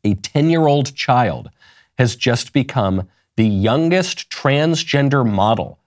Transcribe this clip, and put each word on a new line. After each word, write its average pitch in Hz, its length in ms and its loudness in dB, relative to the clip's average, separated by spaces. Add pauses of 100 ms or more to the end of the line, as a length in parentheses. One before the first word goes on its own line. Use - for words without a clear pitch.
A 104 100 0
ten-year-old 147 800 0
child 117 560 -2 (480)
has 120 160 2
just - 380 -2
become 98 560 -2 (260)
the 110 120 2
youngest 147 840 0
transgender 143 1000 0
model 104 580 0